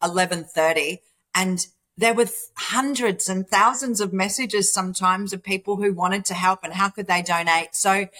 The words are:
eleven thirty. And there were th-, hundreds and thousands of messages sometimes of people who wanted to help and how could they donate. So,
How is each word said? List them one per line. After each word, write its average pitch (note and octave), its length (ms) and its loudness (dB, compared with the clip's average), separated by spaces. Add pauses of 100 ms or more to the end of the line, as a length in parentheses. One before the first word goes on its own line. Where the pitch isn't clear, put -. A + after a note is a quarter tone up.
eleven F3+ 420 0
thirty. D#3+ 560 0 (320)
And F#3 320 0 (320)
there A3+ 160 4
were A#3 120 2
th-, - 100 -6 (220)
hundreds A#3+ 680 -2
and F#3+ 220 -4
thousands A#3+ 500 2
of G3 140 -2
messages G3 580 0
sometimes F#3 640 0
of F#3+ 80 -8
people G3 360 -4
who G3+ 160 0
wanted F3+ 320 -2
to F#3+ 100 -4
help F#3 280 2
and E3 100 -10
how G3 160 0
could G3 180 -8
they F3+ 160 2
donate. E3+ 520 0
So, G3 320 2 (120)